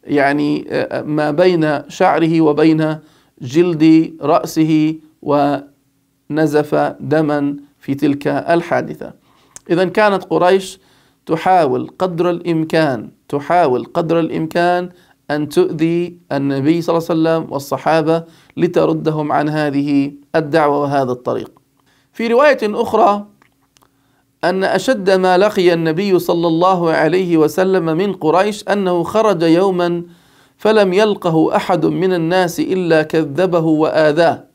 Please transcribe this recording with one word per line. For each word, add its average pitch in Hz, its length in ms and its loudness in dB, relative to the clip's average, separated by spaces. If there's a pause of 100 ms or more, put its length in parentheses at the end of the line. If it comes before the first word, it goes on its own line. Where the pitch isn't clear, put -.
يعني، 147 600 0 (380)
ما 151 260 -2
بين 156 600 0
شعره 165 500 0
وبين 156 580 2 (440)
جلد 160 800 2
رأسه، 156 720 0 (280)
ونزف 147 1500 -2 (260)
دما 147 560 -2 (220)
في - 160 -6
تلك 143 320 -2
الحادثة. 156 840 -4 (580)
إذن 180 180 0
كانت 196 360 0
قريش 180 560 0 (460)
تحاول 160 720 0
قدر 175 320 -2
الإمكان، 160 800 -2 (180)
تحاول 143 560 0
قدر 165 360 -2
الإمكان 175 680 -2 (420)
أن 147 180 -4
تؤذي 175 680 -2 (140)
النبي 139 500 -2
صلى 170 160 0
الله 165 120 -6
عليه 160 100 0
وسلم 160 320 -2
والصحابة 156 720 -2 (320)
لتردهم 156 760 0
عن 147 160 0
هذه 143 640 0 (240)
الدعوة 147 440 2
وهذا 139 320 -2
الطريق. 120 380 -6 (640)
في 226 140 -6
رواية 262 360 4
أخرى 208 640 0 (1160)
أن 185 200 0
أشد 196 460 0
ما 185 280 4
لقي 196 340 2
النبي 170 460 0
صلى 175 280 -2
الله 170 440 2
عليه 165 460 0
وسلم 175 480 2
من 170 280 -2
قريش 185 560 0
أنه 185 340 0
خرج 202 400 0
يوما 175 600 2 (540)
فلم 208 360 2
يلقه 185 640 0
أحد 160 300 0
من 170 280 0
الناس 175 460 -2
إلا 165 420 0
كذبه 165 600 -2
وآذاه 156 800 2 (100)